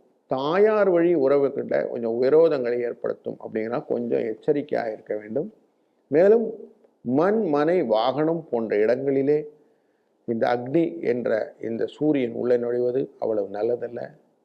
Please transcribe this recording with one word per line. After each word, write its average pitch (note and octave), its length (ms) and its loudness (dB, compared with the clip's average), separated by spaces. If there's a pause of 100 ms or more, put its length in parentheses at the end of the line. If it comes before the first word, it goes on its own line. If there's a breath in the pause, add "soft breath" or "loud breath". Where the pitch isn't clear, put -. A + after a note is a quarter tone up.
(280)
தாயார் F#3+ 600 2
வழி F3 260 4
உறவுகிட்ட C3+ 760 2
கொஞ்சம் A#2 320 -2
விரோதங்களை C3+ 580 4
ஏற்படுத்தும் A#2 600 -6
அப்படின்னா A2 460 -6
கொஞ்சம் A#2+ 340 -2
எச்சரிக்கையா A#2 720 -2
இருக்க G#2+ 240 -8
வேண்டும். A2 380 -6 (540)
மேலும் G3+ 460 4 (480)
மண், F#3 460 0
மனை, D#3 360 2
வாகனம் C3 680 0
போன்ற A2 280 -2
இடங்களிலே C3+ 760 0 (720)
இந்த A#2+ 280 0
அக்னி C#3 460 -2
என்ற A#2 600 -2
இந்த A2+ 260 -4
சூரியன் C#3+ 440 -2
உள்ளே A#2 260 0
நுழைவது B2 520 -2 (100)
அவ்வளவு A2 320 -2
நல்லதல்ல. A#2+ 600 -6 (340)